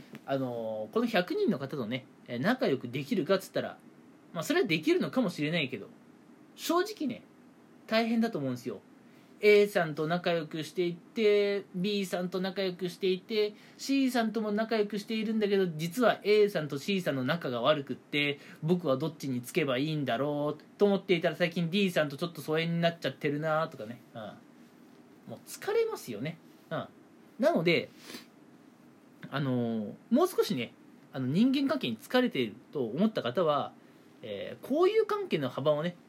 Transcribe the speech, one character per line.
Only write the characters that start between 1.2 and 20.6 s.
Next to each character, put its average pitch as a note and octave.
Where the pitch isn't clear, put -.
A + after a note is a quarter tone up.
人 G4+
の D3
方 C#3
と B2
ね、 B2
え、 A#2+
仲 A3+
良 C#3+
く B2+
で C3+
き -
る F3+
か F#3+
っ -
つ -
っ -
た B2
ら、 G2+
ま E3+
あ、 -
そ -
れ F4+
は B3+
で E3
き D#4
る F4+
の D#3
か -
も F3+
し -
れ D3
な E3+
い C3+
け A2
ど、 G2
正 E4+
直 G#4
ね、 B3
大 A3+
変 A3+
だ A3+
と F#3
思 C3+
う -
ん B2
で A#2+
す -
よ。 G#2
A G#3
さ G3
ん D3+
と D#3
仲 E3+
良 E3
く D#3+
し D3+
て F3+
い E3+
て、 G3+
B G3
さ F3+
ん F3+
と F#3
仲 F#3+
良 F#3
く F3+
し F3
て F#3+
い F#3
て、 G#3
C C4+
さ B3
ん A3
と A3
も G#3+
仲 A3
良 G#3
く G#3
し G#3
て A3+
い A3
る A3
ん A3
だ G#3
け G3+
ど、 F#3+
実 E3+
は F#3+
A G#3
さ F#3
ん D3
と C#3
C G3
さ E3+
ん C#3
の B2+
仲 D#3
が A#2+
悪 C#3+
く C3
っ -
て、 C#3+
僕 E3+
は C3
ど D#3
っ D#3
ち C#3+
に B2
つ -
け D#3+
ば C3
い D3
い D#3
ん D3
だ -
ろ D3
う -